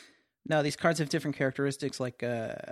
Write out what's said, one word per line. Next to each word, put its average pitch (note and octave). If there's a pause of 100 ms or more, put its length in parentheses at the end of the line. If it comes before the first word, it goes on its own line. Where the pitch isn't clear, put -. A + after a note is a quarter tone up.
(460)
No, D#3
these C#3+
cards E3
have D3+
different D3+
characteristics, C#3
like, B2
uh, A#2 (160)